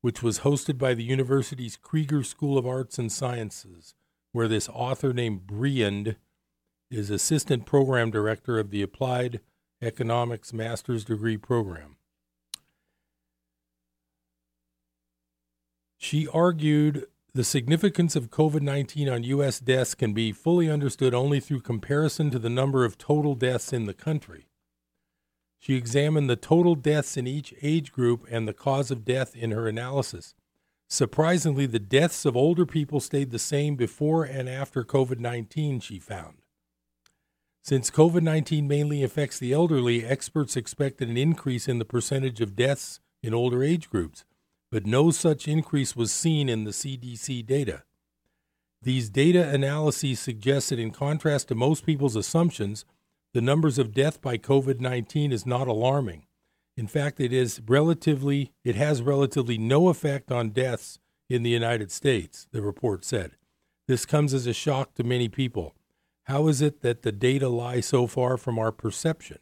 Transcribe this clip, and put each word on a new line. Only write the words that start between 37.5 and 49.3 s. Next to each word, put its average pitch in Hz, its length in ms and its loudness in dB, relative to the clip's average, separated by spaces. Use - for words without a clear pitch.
Since 131 260 0
covid 165 320 6
nineteen 156 460 0
mainly 147 340 0
affects 139 380 -2
the 127 140 -2
elderly, 127 520 2
experts 135 500 -4
expected 131 540 -4
an 117 80 -2
increase 135 500 0
in 120 120 0
the 113 60 -4
percentage 123 560 -2
of 98 140 -4
deaths 131 440 -2
in 110 100 -4
older 123 300 0
age 160 260 0
groups, 87 340 -4
but 107 160 -4
no 135 240 4
such 156 380 0
increase 151 480 0
was 117 160 0
seen 151 360 0
in 110 180 -2
the 104 80 -8
C 135 220 -8
D 123 200 -14
C 123 260 -8
data. 113 440 -2
These 123 260 0
data 156 400 4